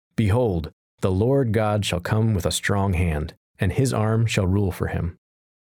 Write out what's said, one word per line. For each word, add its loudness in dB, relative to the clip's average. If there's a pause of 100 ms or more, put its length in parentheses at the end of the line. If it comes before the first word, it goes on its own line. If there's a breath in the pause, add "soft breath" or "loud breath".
(160)
"Behold, 0 (300)
the 0
Lord 2
God 2
shall -2
come 0
with 0
a 0
strong 0
hand, -2 (260)
and 0
his 0
arm 0
shall 0
rule 0
for -4
him. -6 (440)